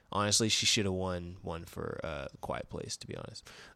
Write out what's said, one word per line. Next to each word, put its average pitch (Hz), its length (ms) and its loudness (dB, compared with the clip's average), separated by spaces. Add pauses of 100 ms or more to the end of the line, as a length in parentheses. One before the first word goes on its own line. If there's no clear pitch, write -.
(100)
honestly, 104 380 6
she - 160 4
shoulda 98 260 6
won 90 520 0
one 82 220 -6
for, - 380 -6
uh, 73 240 -4 (140)
Quiet - 300 -4
Place, - 260 -6
to - 100 -14
be - 80 -8
honest. - 320 -10 (300)